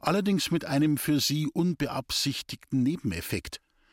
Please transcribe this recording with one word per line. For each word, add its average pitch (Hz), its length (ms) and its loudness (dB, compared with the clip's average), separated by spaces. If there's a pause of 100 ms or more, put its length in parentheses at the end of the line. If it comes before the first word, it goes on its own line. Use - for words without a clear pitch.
allerdings 190 500 2
mit 165 140 0
einem 147 320 2
für 147 220 2
sie 147 280 0
unbeabsichtigten 139 1400 -2
Nebeneffekt. 107 800 -2 (320)